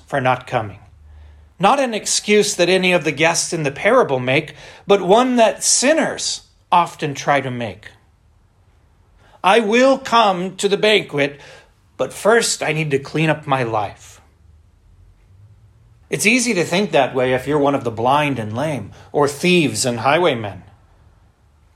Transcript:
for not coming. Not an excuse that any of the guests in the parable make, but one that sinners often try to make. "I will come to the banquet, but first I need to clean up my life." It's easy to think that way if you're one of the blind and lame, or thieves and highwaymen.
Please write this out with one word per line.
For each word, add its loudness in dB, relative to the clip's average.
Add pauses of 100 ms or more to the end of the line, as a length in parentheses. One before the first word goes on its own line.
for -4
not 0
coming. -6 (800)
Not 4
an -2
excuse 0
that 2
any 2
of 2
the -2
guests 0
in -4
the -2
parable 2
make, -2 (320)
but 4
one 4
that 2
sinners 0 (300)
often 0
try 0
to -6
make. -10 (1500)
"I 6
will 4
come 0
to -2
the 0
banquet, 0 (540)
but -6
first 0
I -4
need -4
to 2
clean -2
up -4
my 0
life." -8 (1900)
It's -2
easy 0
to 0
think -2
that 0
way 0
if -4
you're 0
one 2
of -4
the -4
blind 0
and -8
lame, -6 (200)
or 0
thieves 0
and -4
highwaymen. -2 (1120)